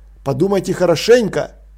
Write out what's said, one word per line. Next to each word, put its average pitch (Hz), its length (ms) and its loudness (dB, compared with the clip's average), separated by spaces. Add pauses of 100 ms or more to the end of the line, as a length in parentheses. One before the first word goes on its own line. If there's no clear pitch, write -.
(240)
Подумайте 180 500 -2
хорошенько, 180 760 0 (260)